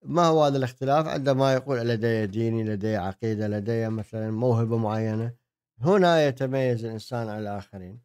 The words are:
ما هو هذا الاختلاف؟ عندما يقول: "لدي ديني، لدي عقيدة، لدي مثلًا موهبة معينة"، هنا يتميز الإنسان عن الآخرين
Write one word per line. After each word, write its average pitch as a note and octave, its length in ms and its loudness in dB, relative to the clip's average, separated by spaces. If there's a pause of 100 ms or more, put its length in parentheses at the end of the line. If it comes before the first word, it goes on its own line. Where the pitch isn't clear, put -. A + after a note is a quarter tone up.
ما E3 200 2
هو D#3+ 180 6
هذا C#3+ 140 2
الاختلاف؟ C3+ 500 0
عندما C3+ 460 2
يقول: C3 240 -2
"لدي A#2 500 0
ديني، A2+ 360 -2
لدي G#2+ 320 -2
عقيدة، G#2+ 520 -4
لدي A2 420 -2
مثلًا A2 420 -6
موهبة A#2 460 0
معينة"، A2 560 -2 (460)
هنا E3+ 480 4
يتميز B2+ 580 0
الإنسان A2+ 440 -6
عن G#2 100 -8
الآخرين G2+ 640 -10